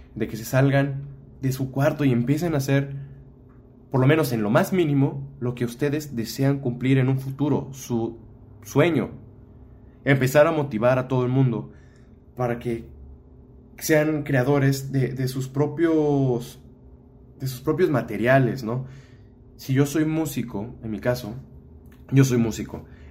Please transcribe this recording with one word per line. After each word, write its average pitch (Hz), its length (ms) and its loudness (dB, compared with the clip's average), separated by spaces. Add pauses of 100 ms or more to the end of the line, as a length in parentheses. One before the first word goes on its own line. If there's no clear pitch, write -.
(140)
de 107 140 -4
que - 80 -10
se 110 80 -10
salgan 139 640 0 (340)
de 131 100 -2
su 131 200 -6
cuarto 143 320 0
y 131 80 4
empiecen 151 420 0
a 143 40 0
hacer, 139 360 -2 (960)
por 131 100 2
lo 127 60 4
menos 147 260 4
en 110 100 -2
lo 101 60 0
más 160 240 2
mínimo, 147 560 0 (120)
lo 123 140 -4
que 123 100 -4
ustedes 143 500 -4
desean 135 460 0
cumplir 131 380 0
en 131 100 2
un 135 100 0
futuro, 135 540 -2
su 117 460 -4 (440)
sueño. 143 480 2 (920)
Empezar 135 420 4
a 165 60 2
motivar 127 460 2
a 127 100 -4
todo 127 160 0
el 123 60 0
mundo 123 420 2 (640)
para 120 240 -2
que 117 280 -6 (880)
sean 151 460 2
creadores 135 680 0
de, 131 200 0
de 127 140 -4
sus 131 220 -6
propios, 147 1120 0 (800)
de 131 80 -6
sus - 120 -10
propios 156 300 0
materiales, 117 720 2
¿no? 120 240 -6 (680)
Si - 180 -4
yo 139 100 4
soy 156 200 0
músico, 135 800 -4
en 113 100 -8
mi 104 80 -6
caso, 123 340 -4 (800)
yo 135 120 6
soy 127 140 2
músico, 107 460 -4 (260)